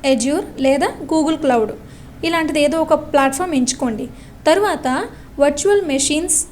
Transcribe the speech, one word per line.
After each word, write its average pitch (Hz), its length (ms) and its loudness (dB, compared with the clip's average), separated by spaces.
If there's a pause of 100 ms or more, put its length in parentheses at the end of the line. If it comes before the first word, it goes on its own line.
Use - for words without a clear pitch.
(120)
Azure 269 340 0 (220)
లేదా 277 200 2 (240)
Google 311 320 2
Cloud, 233 260 2 (580)
ఇలాంటిది 320 400 0
ఏదో 311 180 0
ఒక 320 80 2 (180)
ప్లాట్‌ఫామ్ 277 480 0
ఎంచుకోండి. 247 460 -2 (420)
తర్వాత 349 400 2 (560)
వర్చువల్ 381 480 2
మెషిన్స్ 294 480 0 (120)